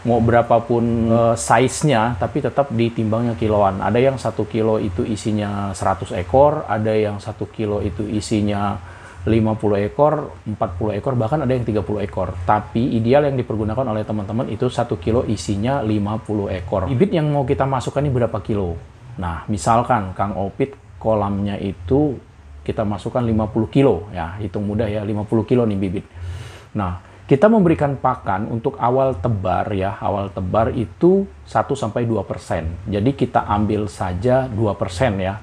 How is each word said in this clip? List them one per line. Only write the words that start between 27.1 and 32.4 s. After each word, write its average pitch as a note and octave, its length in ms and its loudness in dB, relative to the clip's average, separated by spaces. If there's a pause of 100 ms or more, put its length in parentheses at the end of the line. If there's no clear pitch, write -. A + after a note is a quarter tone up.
kita D3+ 240 6
memberikan D#3+ 480 4
pakan A#2 480 -2
untuk A#2+ 320 -4
awal B2+ 400 2
tebar F#2+ 560 0
ya, G2 240 -2
awal G2 320 -2
tebar G2+ 400 0
itu F3+ 560 2 (160)
satu - 320 0
sampai A#2 320 -2
dua G#2+ 160 0
persen. F2 640 -6